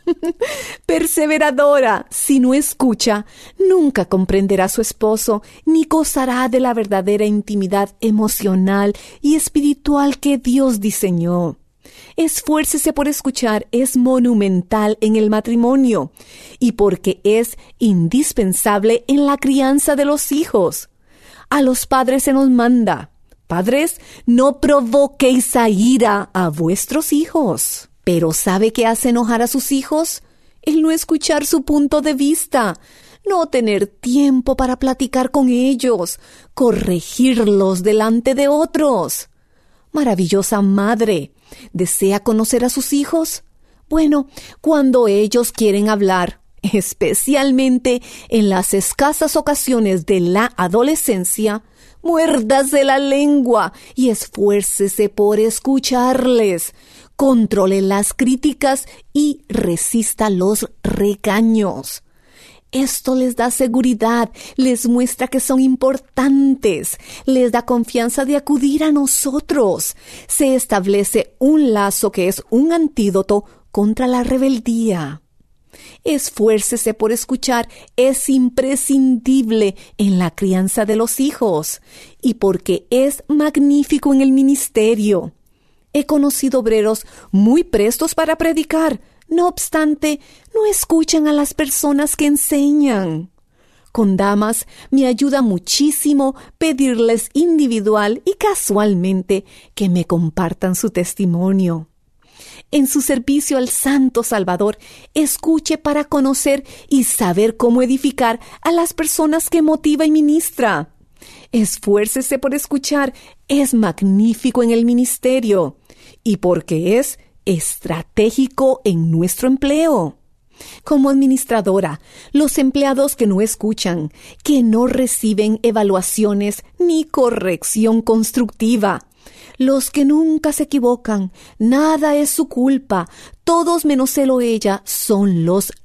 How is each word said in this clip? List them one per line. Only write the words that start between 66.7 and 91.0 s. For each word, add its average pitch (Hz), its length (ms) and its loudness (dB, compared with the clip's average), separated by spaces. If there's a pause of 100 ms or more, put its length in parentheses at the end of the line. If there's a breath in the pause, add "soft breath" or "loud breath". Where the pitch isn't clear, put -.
les 254 260 2
da 240 160 -2
confianza 240 580 -2
de 285 120 0
acudir 285 480 -2
a 311 80 2
nosotros. 269 1040 -2 (320 loud breath)
Se 269 260 0
establece 202 840 -2
un 285 320 2
lazo 202 400 -2
que 180 160 -2
es 190 120 -4 (100)
un 277 220 2
antídoto 208 720 0 (260 soft breath)
contra 220 340 0
la 247 160 0
rebeldía. 226 1000 -2 (800 loud breath)
Esfuércese 220 920 -2
por 220 180 -2
escuchar, 240 560 -4 (280 loud breath)
es 262 340 0
imprescindible 254 1500 0 (220 loud breath)
en 196 200 2
la 175 160 -2
crianza 190 520 0
de 214 100 0
los 226 240 -2
hijos 208 640 -2 (400 loud breath)
y 233 120 0
porque 190 540 -2
es 269 400 0
magnífico 285 840 2
en 269 80 4
el 269 100 4
ministerio. 220 1000 0 (580)
He 294 140 0
conocido 277 540 0
obreros 220 440 0 (260 loud breath)
muy 226 320 4
prestos 233 520 -2
para 320 240 -2
predicar, 320 640 -2 (260 soft breath)
no 349 200 0
obstante, 302 720 -2 (340 soft breath)
no 440 100 0
escuchan 320 640 0